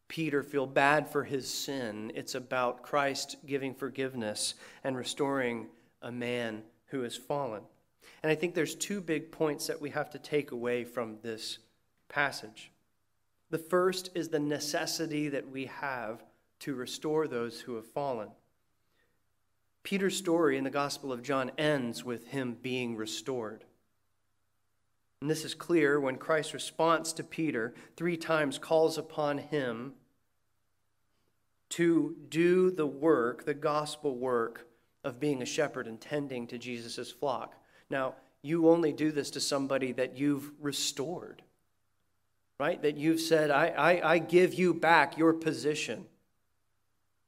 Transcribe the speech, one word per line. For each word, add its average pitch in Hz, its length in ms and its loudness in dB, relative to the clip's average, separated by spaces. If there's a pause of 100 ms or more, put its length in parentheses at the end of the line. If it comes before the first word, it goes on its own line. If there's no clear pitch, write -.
Peter 147 340 -2
feel 135 240 -2
bad 143 420 4
for 143 140 -2
his 123 260 -4
sin. 113 680 -6
It's 135 180 -8
about 127 480 -2
Christ 139 540 -2 (100)
giving 135 260 -2
forgiveness 123 840 -4 (280)
and 135 140 -2
restoring 127 720 -2 (340)
a 123 80 -10
man 120 520 -4 (240)
who 135 160 -6
has 117 140 -8
fallen. 127 460 -6 (600)
And 156 100 4
I - 20 4
think 175 200 -2
there's 156 200 0
two 202 260 -4
big 160 300 -4
points - 380 -2
that 147 120 -6
we 143 100 -6
have 143 200 -4
to 135 80 -12
take 143 320 -2
away 123 340 -2
from 113 380 -6
this 113 360 -8 (500)
passage. - 640 -4 (800)
The 160 80 -2
first 180 560 0
is 160 140 -4
the 156 100 0
necessity 151 880 -2
that 135 220 -4
we 131 160 -6
have 120 560 -6 (380)
to 143 140 -6
restore 151 520 -2
those 120 340 -4
who 123 140 -10
have 110 120 -10
fallen. 127 420 -4 (1500)
Peter's 190 340 0
story 165 420 2
in 135 60 -2
the 135 60 -2
Gospel 143 420 -4
of 120 100 -6
John 131 340 0
ends 139 480 0
with 120 240 -8
him 123 320 -4
being 127 340 -4
restored. 110 720 -6 (1600)
And 147 100 -2
this 156 140 -2
is 135 100 -8
clear 151 440 4
when 131 180 0
Christ's 151 380 0
response - 600 2
to 151 100 -8
Peter 127 500 -2 (220)
three 170 200 -2
times 156 420 0
calls 160 400 4
upon 147 400 -2
him 131 560 -4 (1800)
to 165 440 4 (140)
do 180 420 6
the 156 160 0
work, 135 600 2
the 147 80 0
gospel 147 640 -2
work, 120 520 -2 (340)
of 120 160 -6
being 147 220 0
a 120 60 -4
shepherd 131 400 -2
and 113 140 -12
tending 131 480 -6
to 123 100 -8
Jesus' 117 520 -10
flock. 120 440 -4 (340)
Now, 131 260 -2 (280)
you 160 260 4
only 165 240 8
do 156 180 0
this 143 200 -2
to 135 100 -6
somebody 135 520 0
that 127 240 -4
you've 143 440 0
restored, 143 840 -4 (1160)
right? 156 240 0
That 151 140 2
you've 160 240 2
said, 156 300 4
"I, 147 180 6
I, 160 440 4
I 175 60 8
give 175 360 6
you 170 200 4
back 156 420 6
your 160 160 6
position 143 720 -2 (1200)